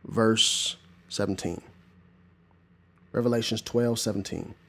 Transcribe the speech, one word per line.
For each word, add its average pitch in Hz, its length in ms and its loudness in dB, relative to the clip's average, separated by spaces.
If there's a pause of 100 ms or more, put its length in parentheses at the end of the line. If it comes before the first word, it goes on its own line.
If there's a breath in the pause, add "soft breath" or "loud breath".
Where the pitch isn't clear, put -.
verse - 720 2 (320)
seventeen. 92 540 -4 (1500)
Revelations 117 500 0
twelve 120 360 0
seventeen. 98 560 -4 (140)